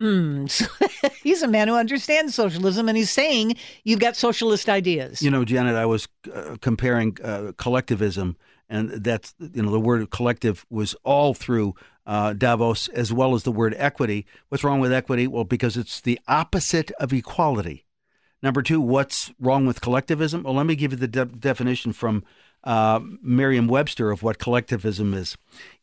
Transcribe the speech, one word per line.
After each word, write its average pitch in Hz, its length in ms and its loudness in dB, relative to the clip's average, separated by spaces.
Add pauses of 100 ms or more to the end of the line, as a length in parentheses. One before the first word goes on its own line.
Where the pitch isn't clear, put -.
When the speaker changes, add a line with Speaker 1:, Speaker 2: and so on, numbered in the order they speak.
Speaker 1:
mm." 160 500 2
<laughs> - 0 -
So - 160 -2 (580)
he's 330 180 2
a 285 60 2
man 214 180 4
who 226 80 2
understands 277 640 0
socialism, 196 520 2
and 220 80 2
he's 220 140 2
saying 240 460 2 (260)
you've 220 160 2
got 233 160 2
socialist 226 540 0
ideas. 170 540 0
Speaker 2:
You 143 100 4
know, 131 120 2
Janet, 123 300 2
I 113 120 2
was, 113 200 0 (260)
uh, 78 280 -10
comparing, 117 640 0
uh, 104 320 -6
collectivism, 101 800 -2 (320)
and 110 220 -4
that's, 113 500 -6
you 123 220 -6
know, 104 100 0
the 110 80 2
word 113 300 0
collective 120 600 -2
was 107 320 -4
all 143 320 2
through, 110 400 -2 (320)
uh, 107 260 0
Davos, 117 560 0
as 113 240 -4
well 131 220 2
as 113 80 0
the 123 100 -2
word 110 240 0
equity. 110 480 -2 (240)
What's 139 160 -2
wrong 139 160 2
with 127 120 2
equity? 127 340 0
Well, 120 180 -2
because 117 320 0
it's - 240 -6
the 120 260 0
opposite 160 680 0
of 131 200 -6
equality. 117 720 -2 (580)
Number 135 200 0
two, 160 180 2
what's 135 580 0
wrong 131 280 2
with 123 160 -2
collectivism? 151 640 -2
Well, 131 100 -2
let 139 100 2
me 160 100 2
give 143 180 -2
you 131 40 -4
the 123 120 -2
de-, 123 180 -2
definition 123 680 -2
from, 107 320 -2 (400)
uh, 110 360 2 (220)
Merriam-Webster 127 880 2
of 101 120 -4
what 110 160 -2
collectivism 107 760 -2
is. 92 240 -6 (460)